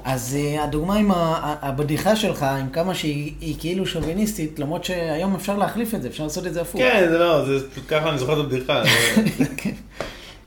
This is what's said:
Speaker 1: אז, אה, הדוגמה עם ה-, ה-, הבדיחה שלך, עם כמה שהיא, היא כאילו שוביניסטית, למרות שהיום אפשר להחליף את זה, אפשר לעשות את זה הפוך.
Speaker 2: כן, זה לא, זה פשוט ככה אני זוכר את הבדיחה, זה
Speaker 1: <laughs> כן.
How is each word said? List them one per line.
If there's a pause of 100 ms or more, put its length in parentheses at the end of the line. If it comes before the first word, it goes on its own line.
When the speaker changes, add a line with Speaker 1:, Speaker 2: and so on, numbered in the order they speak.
Speaker 1:
אז,
אה,
הדוגמה
עם
ה-,
ה-,
הבדיחה
שלך,
עם
כמה
שהיא,
היא
כאילו
שוביניסטית,
למרות
שהיום
אפשר
להחליף
את
זה,
אפשר
לעשות
את
זה
הפוך.
Speaker 2:
כן,
זה
לא,
זה
פשוט
ככה
אני
זוכר
את
הבדיחה, (560)
זה (100)
Speaker 1:
<laughs>
כן. (720)